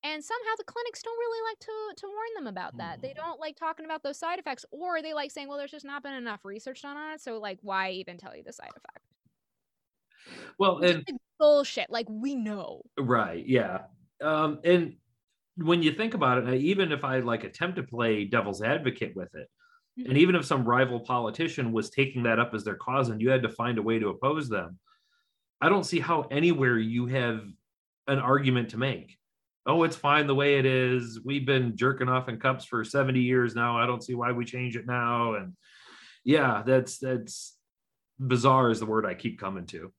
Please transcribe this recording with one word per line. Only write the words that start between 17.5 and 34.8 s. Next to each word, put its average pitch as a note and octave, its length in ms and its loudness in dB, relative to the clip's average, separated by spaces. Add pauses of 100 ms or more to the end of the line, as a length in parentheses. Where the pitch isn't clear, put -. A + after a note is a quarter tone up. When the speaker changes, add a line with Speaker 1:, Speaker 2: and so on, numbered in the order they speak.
Speaker 2:
to D3 60 -6
play A2+ 420 0
devil's G2 360 0
advocate B2+ 540 -2
with F2+ 200 -10
it, D2+ 140 -14 (480)
Speaker 1:
Mm-hmm. B3 120 -8
Speaker 2:
And C3 80 2
even F3+ 180 8
if D3+ 100 0
some C3+ 180 0
rival B2 360 4
politician A#2+ 720 -2
was G#2+ 180 -2
taking C3+ 340 0
that A2+ 160 4
up A#2 140 0
as G#2+ 100 -4
their G#2 120 -4
cause B2+ 340 -2
and G#2+ 120 -4
you B2 80 2
had C3 140 2
to A2 60 0
find A#2 280 -2
a G#2+ 40 0
way A2+ 180 0
to G#2 100 0
oppose C#3+ 400 -2
them, F#2 300 -6 (800)
I D#3 100 6
don't F#3+ 160 4
see E3+ 140 0
how D3 300 0
anywhere C#3 480 4
you A#2 300 0
have A#2+ 340 -2 (680)
an C#3 120 2
argument B2+ 500 4
to A2 80 -8
make. A#2+ 400 -4 (480)
"Oh, E3 180 4
it's D#3+ 120 2
fine D3 320 4
the C#3 80 4
way C#3+ 240 4
it C3 60 4
is. B2+ 600 2
We've C#3 200 -2
been B2+ 300 2
jerking B2+ 340 2
off B2+ 200 0
in A2 100 -8
cups C3 260 0
for A#2 180 -2
seventy C3 380 2
years B2 340 2
now. A#2+ 220 0
I A#2 80 4
don't B2 180 -2
see B2+ 100 -6
why A#2+ 180 -2
we A#2+ 140 -2
change B2 300 -6
it A2 100 -8